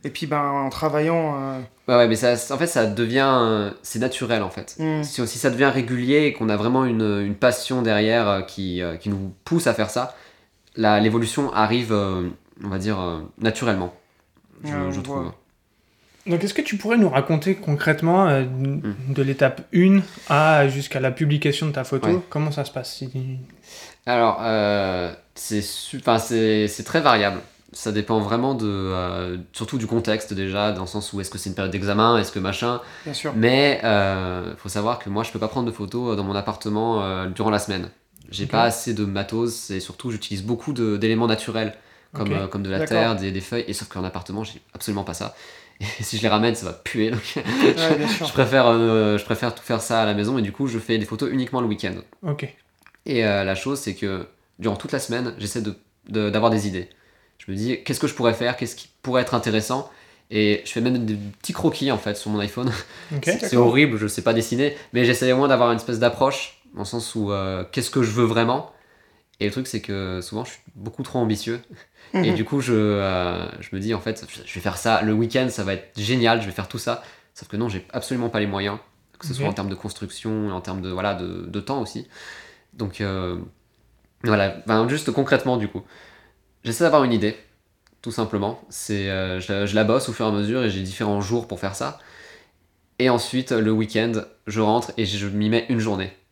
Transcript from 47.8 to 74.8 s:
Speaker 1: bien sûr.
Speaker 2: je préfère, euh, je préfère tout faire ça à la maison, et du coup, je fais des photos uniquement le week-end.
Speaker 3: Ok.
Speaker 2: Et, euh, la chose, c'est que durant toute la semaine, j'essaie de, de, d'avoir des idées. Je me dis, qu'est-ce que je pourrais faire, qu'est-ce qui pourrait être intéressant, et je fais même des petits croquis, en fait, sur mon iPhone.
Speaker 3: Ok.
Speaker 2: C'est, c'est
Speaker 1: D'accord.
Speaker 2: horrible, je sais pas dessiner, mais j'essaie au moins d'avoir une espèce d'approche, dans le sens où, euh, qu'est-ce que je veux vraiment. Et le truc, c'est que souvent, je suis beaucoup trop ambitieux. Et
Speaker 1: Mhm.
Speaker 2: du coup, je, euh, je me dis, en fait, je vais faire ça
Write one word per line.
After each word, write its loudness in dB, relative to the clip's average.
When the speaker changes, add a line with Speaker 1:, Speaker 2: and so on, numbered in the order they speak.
Speaker 1:
bien 0
sûr. -2
Speaker 2:
je -6
préfère, 6
euh, 4
je -4
préfère -2
tout -18
faire -2
ça 2
à 4
la 2
maison, 0
et 2
du -2
coup, -4
je -4
fais 0
des -2
photos -4
uniquement -2
le 0
week-end. -4
Speaker 3:
Ok. -6
Speaker 2:
Et, 2
euh, 2
la 0
chose, -4
c'est -6
que -6
durant -2
toute -8
la -2
semaine, -4
j'essaie -6
de, -6
de, 0
d'avoir 4
des 2
idées. -6
Je -10
me -4
dis, -4
qu'est-ce -4
que 0
je -4
pourrais 2
faire, 0
qu'est-ce -6
qui -18
pourrait 2
être -2
intéressant, 0
et 2
je -10
fais -2
même 2
des 0
petits -10
croquis, 0
en 0
fait, -4
sur -8
mon 0
iPhone. -2
Speaker 3:
Ok. -4
Speaker 2:
C'est, 2
c'est -4
Speaker 1:
D'accord. 8
Speaker 2:
horrible, 4
je -2
sais -4
pas 2
dessiner, 0
mais 4
j'essaie 4
au 4
moins 4
d'avoir 6
une 2
espèce -4
d'approche, 0
dans -12
le -6
sens -6
où, 0
euh, -2
qu'est-ce -4
que 2
je 2
veux 4
vraiment. 0
Et -4
le 2
truc, -4
c'est -6
que -6
souvent, -8
je -16
suis -20
beaucoup -10
trop -4
ambitieux. -2
Et 4
Speaker 1:
Mhm. 4
Speaker 2:
du 0
coup, -2
je, 0
euh, 0
je -16
me -6
dis, -4
en -4
fait, -6
je -14
vais -8
faire -4
ça 2